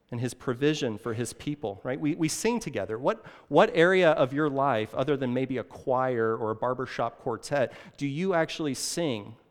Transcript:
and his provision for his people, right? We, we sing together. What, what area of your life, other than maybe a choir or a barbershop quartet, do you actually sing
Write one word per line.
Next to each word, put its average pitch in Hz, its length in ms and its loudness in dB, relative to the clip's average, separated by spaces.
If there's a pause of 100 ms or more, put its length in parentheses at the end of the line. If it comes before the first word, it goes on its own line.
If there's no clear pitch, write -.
(100)
and 123 100 -6
his 120 140 -4
provision 135 640 -2
for 117 160 -6
his 117 200 -4
people, 110 500 -6
right? 127 160 -4
We, 160 160 0
we - 120 0
sing 233 320 0
together. 110 380 -6
What, 170 260 -2 (240)
what 175 280 6
area 175 340 6
of 139 240 2
your 147 160 2
life, 135 460 0
other 139 200 2
than 127 200 -2
maybe 127 240 -2
a 107 40 -6
choir 123 720 0
or 117 140 -2
a 110 60 0
barbershop 123 640 -2
quartet, 123 540 -2 (240)
do 139 100 -4
you 170 260 0
actually 160 400 0
sing 113 600 -4 (160)